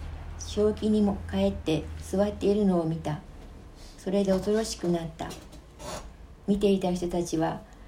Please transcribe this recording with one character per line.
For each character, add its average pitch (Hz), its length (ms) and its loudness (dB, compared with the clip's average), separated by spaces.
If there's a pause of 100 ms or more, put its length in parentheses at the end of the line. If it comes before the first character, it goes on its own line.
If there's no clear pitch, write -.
(380)
正 208 340 2
気 214 160 -2
に 214 140 4
も 202 160 2 (120)
帰 196 180 2
っ 196 40 0
て 160 320 0 (160)
座 196 220 0
っ 208 100 0
て - 140 -2
い 202 80 6
る 208 100 2
の 180 160 4
を 165 40 2
見 160 120 -2
た。 151 240 -4 (760)
そ - 120 -6
れ 202 140 4
で 190 80 4
恐 190 200 2
ろ 220 120 2
し - 140 -8
く 175 100 -2
な 170 120 2
っ 165 80 -6 (100)
た。 165 100 -8 (1200)
見 202 100 4
て 202 140 6
い 185 80 4
た 185 120 2
人 180 160 -2
た 175 140 0
ち 165 160 -2
は 165 220 0 (280)